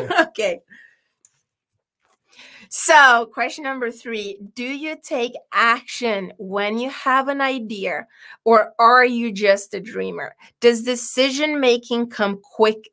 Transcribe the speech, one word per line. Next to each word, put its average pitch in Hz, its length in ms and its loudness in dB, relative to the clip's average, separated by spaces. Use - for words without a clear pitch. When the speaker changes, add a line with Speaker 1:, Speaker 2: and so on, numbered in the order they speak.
Speaker 1:
Yeah. 330 280 0
Speaker 2:
Okay. 185 320 -4
So, 254 680 4
question 277 300 -6
number 262 260 -6
three, 214 480 -10
do 247 100 -10
you 285 380 -8
take 240 300 -4
action 226 840 -2
when 202 400 -6
you 247 120 -6
have 269 360 0
an 277 140 -4
idea, 220 680 -6
or 220 340 4
are 247 260 8
you 233 280 -2
just 202 420 0
a 190 60 -8
dreamer? 185 560 -10
Does 233 240 4
decision 269 760 -2
making 240 520 0
come 202 300 -4
quick 220 520 -2